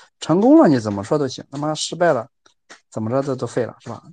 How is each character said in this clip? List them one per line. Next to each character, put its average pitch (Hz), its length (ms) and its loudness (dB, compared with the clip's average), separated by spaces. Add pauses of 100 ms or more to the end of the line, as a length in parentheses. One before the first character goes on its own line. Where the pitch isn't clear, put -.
(200)
成 170 200 0
功 269 180 6
了 302 80 8
你 143 140 4
怎 107 100 -4
么 98 140 -4
说 156 140 -2
都 139 100 -2
行， - 220 -12
他 135 80 -12
妈 151 160 -4
失 - 200 -8
败 165 200 2
了， 117 120 -4 (640)
怎 113 120 -8
么 110 80 -4
着 135 120 -2
都， 135 140 -4
都 123 100 -6
废 117 200 -4
了 - 140 -16
是 123 100 -16
吧？ 107 120 -14 (100)